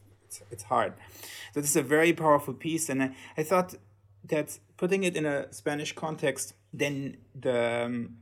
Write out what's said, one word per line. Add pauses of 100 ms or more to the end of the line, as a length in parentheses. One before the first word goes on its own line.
(260)
it's,
it's
hard. (600)
So
this
is
a
very
powerful
piece,
and
I, (220)
I
thought (500)
that (200)
putting
it
in
a
Spanish
context, (200)
then (220)
the,
um,